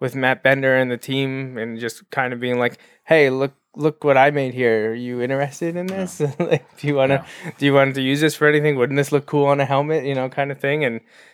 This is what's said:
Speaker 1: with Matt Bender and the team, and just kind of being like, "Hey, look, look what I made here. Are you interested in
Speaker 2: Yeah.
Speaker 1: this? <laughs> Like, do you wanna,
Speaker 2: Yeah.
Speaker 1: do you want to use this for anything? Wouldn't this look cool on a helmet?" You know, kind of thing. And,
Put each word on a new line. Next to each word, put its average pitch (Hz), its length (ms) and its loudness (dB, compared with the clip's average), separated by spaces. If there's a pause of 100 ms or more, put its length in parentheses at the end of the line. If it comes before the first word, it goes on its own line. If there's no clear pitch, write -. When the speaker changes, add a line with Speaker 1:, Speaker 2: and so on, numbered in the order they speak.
Speaker 1:
with 127 140 -4
Matt 131 280 0
Bender 135 320 4
and 127 160 2
the 123 60 -2
team, 135 640 -6
and 113 200 -8
just 117 320 -10
kind 127 220 -4
of 120 80 -8
being 123 180 -2
like, 120 200 -2 (260)
"Hey, 156 240 6
look, 135 240 -2 (240)
look 151 260 -2
what 139 140 4
I 135 140 6
made 135 240 -2
here. 113 380 2
Are - 20 -6
you 123 260 -8
interested 139 560 -4
in 180 120 -6
Speaker 2:
Yeah. 190 80 -8
Speaker 1:
this? 185 240 -8
<laughs> 143 180 -4
Like, 165 260 0 (140)
do 143 100 -8
you 147 80 0
wanna, 135 300 2 (180)
Speaker 2:
Yeah. 165 140 -10
Speaker 1:
do 139 80 0
you 139 80 4
want 135 220 4
to 135 60 -4
use 139 200 0
this 156 120 2
for 151 140 2
anything? 151 280 2
Wouldn't 123 200 0
this 143 160 0
look 139 140 0
cool 143 200 0
on 139 140 2
a 135 60 0
helmet?" 143 400 0
You 139 80 -4
know, 131 160 -4
kind 139 200 -4
of 139 80 -12
thing. 147 260 -2
And, 113 160 -4 (340)